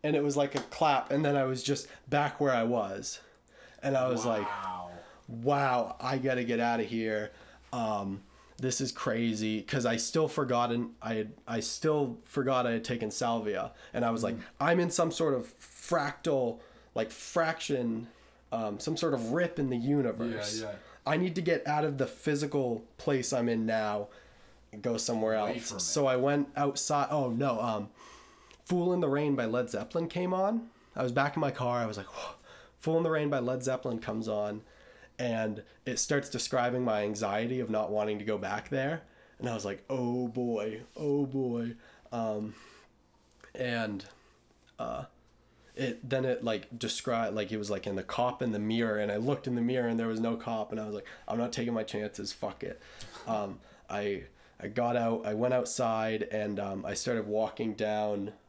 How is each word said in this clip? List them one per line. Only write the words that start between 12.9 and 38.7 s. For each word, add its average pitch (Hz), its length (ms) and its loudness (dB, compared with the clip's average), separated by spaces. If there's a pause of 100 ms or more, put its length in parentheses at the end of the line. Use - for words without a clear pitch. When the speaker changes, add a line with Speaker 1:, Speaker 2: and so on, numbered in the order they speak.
Speaker 1:
salvia, 107 600 -2 (200)
and 120 120 0
I 117 60 4
was 113 120 0
like, 107 140 0
Speaker 2:
Mm. - 60 -10 (180)
Speaker 1:
"I'm 170 200 6
in 175 100 2
some 165 220 2
sort 151 220 2
of - 260 -4
fractal, 143 1000 0 (340)
like, 113 160 0
fraction, 127 1000 0 (440)
um, 107 280 -2
some 160 160 -2
sort 160 180 2
of 117 180 -2
rip 170 260 0
in 135 100 2
the 123 80 0
universe. 117 840 0
Speaker 2:
Yeah, 110 100 -6
yeah. 101 40 -8 (320)
Speaker 1:
I 151 120 2
need 180 160 2
to 185 80 -2
get 160 240 2
out 151 180 2
of 143 140 -2
the 131 80 2
physical 139 760 0 (120)
place 131 360 2
I'm 120 180 2
in 113 160 2
now 107 420 0 (640)
and 107 100 -12
go 117 140 0
somewhere 110 380 2
Speaker 2:
Away 104 220 2
Speaker 1:
else." 117 120 -6
Speaker 2:
from - 80 -6
it. 95 40 -6
Speaker 1:
So 143 260 2
I 127 100 4
went 143 400 4
outside. 143 540 2
Oh, 139 200 2
no, 117 300 2
um, 110 300 -2 (720)
Fool 180 300 4
in 180 60 2
the 156 80 2
Rain 143 260 4
by 127 120 0
Led 123 240 2
Zeppelin 165 380 -2
came 180 260 0
on. 208 340 0 (280)
I - 60 -2
was 123 100 0
back 143 240 2
in 160 40 2
my 143 100 2
car. 123 300 0
I 117 60 0
was 107 120 -4
like, 95 80 -8
"Whoa." - 280 -10 (460)
Fool 160 180 2
in 165 40 4
the 165 80 2
Rain 151 200 2
by 143 100 2
Led 123 220 0
Zeppelin 127 360 -2
comes 110 300 -4
on, 104 320 -2 (580)
and 110 440 -2 (240)
it 123 120 -2
starts 143 300 0
describing 123 560 0
my 107 180 2
anxiety 107 580 0
of 110 100 -4
not 107 200 0
wanting 104 280 0
to 101 80 -8
go 107 120 0
back 98 300 -4
there. 143 340 -2 (360)